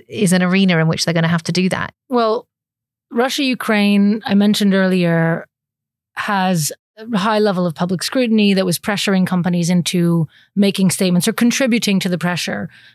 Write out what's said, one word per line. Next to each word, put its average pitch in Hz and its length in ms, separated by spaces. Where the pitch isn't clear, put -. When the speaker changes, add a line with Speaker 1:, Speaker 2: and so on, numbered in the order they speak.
Speaker 1:
is 185 240
an 185 100
arena 185 360
in 160 100
which - 160
they're 170 100
gonna 165 140
have 170 160
to 170 80
do 185 160
that. 165 240
Speaker 2:
Well, 226 400
Russia-Ukraine, 220 1120
I 202 100
mentioned 202 380
earlier, 170 720
has 185 560
a 220 220
high 214 200
level 190 280
of 170 80
public 180 280
scrutiny 220 520
that 190 100
was 175 140
pressuring 190 480
companies 175 420
into 170 580
making 196 340
statements 180 380
or 220 60
contributing 233 640
to 190 80
the 180 100
pressure 175 520